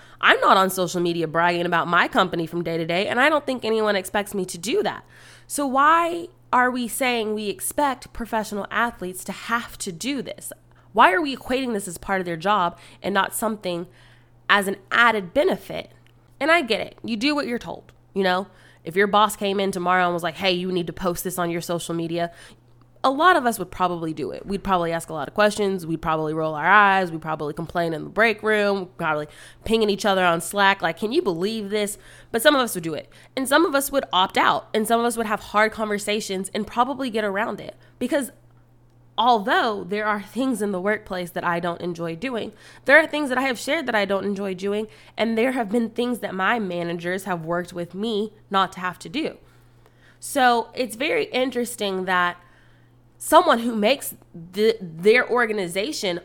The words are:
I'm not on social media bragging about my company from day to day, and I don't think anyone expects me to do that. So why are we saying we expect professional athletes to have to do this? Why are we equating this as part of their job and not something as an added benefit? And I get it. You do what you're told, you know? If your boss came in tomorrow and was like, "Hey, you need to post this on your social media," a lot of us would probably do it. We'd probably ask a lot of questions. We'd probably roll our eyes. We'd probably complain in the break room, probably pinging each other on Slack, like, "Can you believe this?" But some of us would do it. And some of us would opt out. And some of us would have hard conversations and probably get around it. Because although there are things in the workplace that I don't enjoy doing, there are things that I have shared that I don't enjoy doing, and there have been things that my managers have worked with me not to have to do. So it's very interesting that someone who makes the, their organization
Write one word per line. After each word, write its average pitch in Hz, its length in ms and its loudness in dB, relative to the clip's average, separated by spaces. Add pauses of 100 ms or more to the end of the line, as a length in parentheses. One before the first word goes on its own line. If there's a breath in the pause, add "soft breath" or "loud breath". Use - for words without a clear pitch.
(200 loud breath)
I'm 262 200 8
not 233 180 6
on 190 100 4
social 180 320 -2
media 170 260 0
bragging 170 380 0
about 170 240 0
my 175 180 4
company 170 400 0
from 170 180 -4
day 165 120 -4
to 165 80 -2
day, 170 240 0
and 233 100 0
I 285 120 6
don't 294 160 0
think 254 180 -4
anyone 214 320 2
expects 202 380 -4
me 190 100 -4
to 185 140 -10
do 269 240 -2
that. 175 240 -6 (400 loud breath)
So 294 200 -4
why 330 640 2 (240)
are 247 180 4
we 247 160 -4
saying 226 480 -2
we 214 140 -4
expect - 640 -4
professional 214 580 -6
athletes 202 540 -4
to 202 80 -8
have - 460 -6
to 196 140 -8
do 233 280 -6
this? - 320 -12 (400 soft breath)
Why 277 200 8
are 359 100 2
we 277 120 -4
equating 254 380 -4
this 202 160 -4
as 170 80 -10
part 196 240 -2
of 175 60 -4
their 170 100 -4
job 175 420 0 (240 loud breath)
and 196 120 -2
not 190 200 0
something 185 520 -4 (640 soft breath)
as 196 180 4
an 202 80 -2 (140)
added 220 420 2
benefit? 247 600 -2 (480)
And 302 100 0
I 339 100 4
get 220 200 -2
it. - 220 -12
You 220 140 -6
do 277 180 0
what 285 120 -4
you're 233 120 -4
told, - 340 -14 (200)
you 196 100 -2
know? 185 260 0 (340 loud breath)
If 165 120 -8
your 202 140 4
boss 208 260 4
came 196 240 -2
in 196 140 0
tomorrow 180 320 2
and 175 100 2
was 170 80 -4
like, 165 140 -4
"Hey, 190 160 0
you 180 180 -2
need 175 160 0
to 165 60 -6
post 175 320 -4
this 180 160 -4
on 170 100 0
your 170 100 -4
social 170 320 -6
media," 170 380 -4 (720 loud breath)
a 262 80 4
lot 330 240 6
of 285 100 2
us 233 140 0
would 175 140 -8
probably 170 420 -2
do 135 160 -6
it. - 160 -10
We'd 196 160 -6
probably 175 300 2
ask 165 180 -4
a - 20 -10
lot 147 140 -6
of - 80 -12
questions. 202 500 2
We'd 160 160 -4
probably 156 320 0
roll 156 220 -2
our 151 140 0
eyes. 190 420 6
We'd 160 100 -8
probably 156 320 -6
complain 170 400 -4
in 151 120 -6
the 147 60 -14
break 214 340 0
room, 202 520 2
probably 151 300 -2 (380 loud breath)
pinging 220 260 2
each 202 160 -2
other 190 180 4
on 170 160 4
Slack, 196 420 2
like, 165 160 -2
"Can 214 120 -4
you 311 100 0
believe 202 500 -2
this?" 208 280 -2 (320 loud breath)
But 233 120 -2
some 294 120 6
of 262 60 2
us 226 160 -2
would 170 80 -6
do 160 100 -6
it. - 140 -10 (280 loud breath)
And 262 120 -4
some 311 180 4
of 285 80 0
us 277 160 0
would 269 220 -2
opt 190 260 2
out. - 340 2
And 214 140 0
some 233 140 2
of 233 60 0
us 233 100 -2
would 226 100 -4
have 214 140 -4
hard 214 320 0
conversations 208 800 -4
and 214 100 -2
probably 254 460 -2
get 214 140 -2
around 202 360 -4
it. - 140 -14 (240 soft breath)
Because 262 320 0 (880)
although 226 640 2
there 202 220 -4
are 208 160 0
things 220 400 -2
in 208 120 -2
the 180 80 -4
workplace 190 500 -4
that 180 120 -6
I 175 160 0
don't 175 220 -4
enjoy 170 360 -6
doing, 220 360 -6 (320 loud breath)
there 277 140 8
are 311 80 4
things 294 240 -2
that 247 80 -2
I 262 60 2
have 254 140 -2
shared 285 280 -2
that 240 80 -2
I 202 100 2
don't 196 220 -2
enjoy 196 260 -4
doing, 202 360 -4 (280 loud breath)
and 226 220 0
there 254 140 2
have 240 180 -2
been 233 180 2
things 247 300 -2
that 185 160 -8
my 190 240 0
managers 175 640 -4
have 175 180 -4
worked 170 300 -4
with 175 220 -8
me 214 400 -2 (160)
not 190 220 2
to 180 80 -14
have 180 180 -8
to 170 100 -16
do. 247 300 -6 (800 soft breath)
So 240 540 2
it's 220 220 -4
very 294 360 0
interesting 233 720 -2
that 180 320 0 (800 soft breath)
someone 302 440 6
who 233 140 -2
makes 220 420 0 (180)
the, 185 480 0
their 190 440 4
organization 208 960 -2